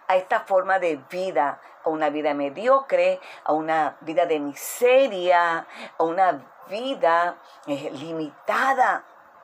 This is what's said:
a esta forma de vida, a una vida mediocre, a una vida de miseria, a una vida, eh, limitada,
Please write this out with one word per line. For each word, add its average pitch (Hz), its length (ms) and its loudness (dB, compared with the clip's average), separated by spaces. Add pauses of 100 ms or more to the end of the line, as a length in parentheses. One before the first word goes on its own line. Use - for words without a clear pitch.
a 185 80 4
esta 208 240 0
forma 190 380 2
de 165 180 0 (120)
vida, 160 520 -2 (240)
a 165 40 0
una 156 200 0
vida 147 240 -2
mediocre, 185 880 0 (240)
a 151 80 0
una 156 480 -2
vida 160 240 0
de 156 160 -2
miseria, 180 1200 2 (320)
a 165 60 0
una 165 400 0 (240)
vida, 175 720 0 (300)
eh, 147 260 -6
limitada, 190 1120 -2 (380)